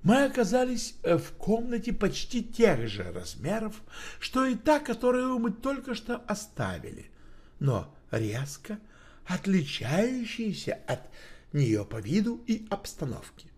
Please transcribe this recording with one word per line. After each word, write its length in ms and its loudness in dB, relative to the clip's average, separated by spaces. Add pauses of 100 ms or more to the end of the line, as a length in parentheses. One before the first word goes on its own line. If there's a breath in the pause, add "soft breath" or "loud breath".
Мы 220 8
оказались, 800 2
э, 120 6
в 180 -2
комнате 580 0
почти 500 0
тех 460 4
же 240 -6
размеров, 680 -6 (380 loud breath)
что 260 0
и 120 2
та, 240 4
которую 580 2
мы 140 0
только 420 -4
что 220 -6
оставили, 960 -6 (480 soft breath)
но 340 0 (160)
резко 680 -4 (460 loud breath)
отличающейся 1600 0
от 140 -2 (500 loud breath)
нее 320 4
по 160 -8
виду 480 0
и 200 0
обстановке. 880 -8